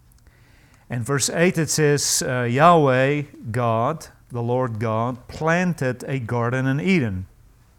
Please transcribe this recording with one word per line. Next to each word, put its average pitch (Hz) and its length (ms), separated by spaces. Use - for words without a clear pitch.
In 120 140
verse 139 260
eight 175 280
it 160 120
says, 147 560
uh, 127 180
"Yahweh, 139 800
God, 120 560
the 120 120
Lord 120 380
God, 117 480
planted 160 800
a 135 120
garden 120 460
in 135 140
Eden." 127 480